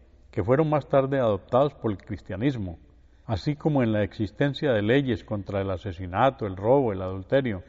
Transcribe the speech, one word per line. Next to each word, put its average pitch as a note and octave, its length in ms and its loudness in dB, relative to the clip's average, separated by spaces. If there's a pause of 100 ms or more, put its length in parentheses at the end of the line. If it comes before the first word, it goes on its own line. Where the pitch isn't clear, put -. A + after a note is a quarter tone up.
(300)
que G2+ 140 -4
fueron C#3 260 2
más D3+ 180 0
tarde C3+ 300 2
adoptados B2 560 2
por - 160 -4
el F#2+ 80 -6
cristianismo, G#2 800 -6 (480)
así B2+ 300 -4
como D3 260 0
en A2+ 100 2
la G#2+ 120 2
existencia C3+ 680 -2
de G#2 100 2
leyes B2 420 2
contra G2+ 380 -4
el G2 80 -2
asesinato, F#2+ 760 -2
el F#2+ 100 -6
robo, A#2 360 4
el F#2+ 100 -4
adulterio F#2+ 680 -2